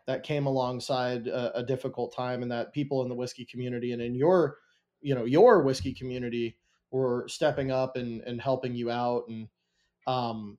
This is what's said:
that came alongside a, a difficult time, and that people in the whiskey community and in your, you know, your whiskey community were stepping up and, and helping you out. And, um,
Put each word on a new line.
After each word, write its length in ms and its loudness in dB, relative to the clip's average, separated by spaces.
that 180 -4
came 220 0
alongside 840 0
a, 320 -2
a 40 -4
difficult 520 -4
time, 280 -4
and 80 -4
that 200 -4
people 320 -2
in 60 -4
the 60 -6
whiskey 300 -8
community 460 -6
and 100 -4
in 140 -4
your, 420 4
you 120 -2
know, 120 0
your 380 8
whiskey 300 0
community 640 -6
were 360 0
stepping 440 0
up 260 0
and, 240 -6
and 200 -8
helping 320 -2
you 160 -4
out. 380 -2
And, 220 -12
um, 520 -4